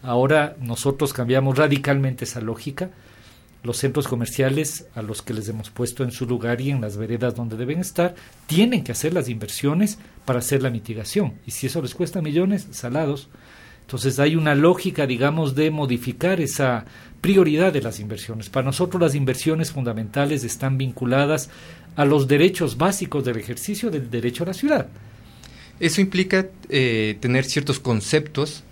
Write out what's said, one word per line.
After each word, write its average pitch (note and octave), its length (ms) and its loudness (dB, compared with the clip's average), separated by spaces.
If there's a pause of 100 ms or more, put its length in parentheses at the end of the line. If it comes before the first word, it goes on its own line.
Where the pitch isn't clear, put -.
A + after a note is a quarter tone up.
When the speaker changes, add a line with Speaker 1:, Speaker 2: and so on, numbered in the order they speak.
Speaker 1:
Ahora C#3 580 2
nosotros C3+ 520 -2
cambiamos C3 440 2
radicalmente C#3 680 2
esa A#2 160 -10
lógica. C3+ 500 -8 (760)
Los A#2 140 -4
centros C#3 280 0
comerciales C3+ 880 -2
a A2+ 80 -8
los G#2+ 200 -8
que A2+ 120 -6
les G#2+ 140 -6
hemos A2 220 -8
puesto B2 340 -4
en A#2+ 80 -4
su B2+ 140 -6
lugar A#2+ 340 -2
y C3+ 100 -2
en C3+ 100 0
las G#2 160 -6
veredas A#2 380 -2
donde A#2 220 -6
deben C3+ 240 -4
estar, F3 340 -2 (320)
tienen G3 380 2
que A#2+ 80 -6
hacer D#3 200 -2
las D3 160 -2
inversiones C#3 680 0 (260)
para B2 160 0
hacer C3 220 0
la C3 80 0
mitigación. A2+ 640 -4 (120)
Y - 60 -12
si - 140 -6
eso D#3+ 160 -2
les B2+ 120 -6
cuesta E3+ 280 -2
millones, F3 480 0
salados. C#3 580 -4 (520)
Entonces C3 400 -2
hay D#3 160 4
una D3+ 180 4
lógica, D#3+ 520 4
digamos, C#3 480 0
de D#3 160 2
modificar D3+ 680 -2
esa B2 440 0 (360)
prioridad F3+ 520 6
de D3 100 0
las G#2+ 160 -6
inversiones. G#2+ 500 -8
Para C3 180 0
nosotros F3 360 0
las C#3+ 140 4
inversiones D3+ 560 0
fundamentales A#2+ 720 -2
están C3 340 -2
vinculadas C3+ 720 0 (460)
a D3 80 4
los C#3 240 6
derechos D#3 480 4
básicos E3+ 480 0
del A#2+ 140 0
ejercicio G3+ 520 -6
del C3+ 180 -4
derecho A#2+ 360 -2
a F3 40 -2
la F#3 60 -4
ciudad. C#4+ 320 0 (920)
Speaker 2:
Eso E3 200 2
implica, F#3+ 460 2 (220)
eh, A2 520 2
tener B2+ 240 2
ciertos C#3 360 -2
conceptos D3 920 -2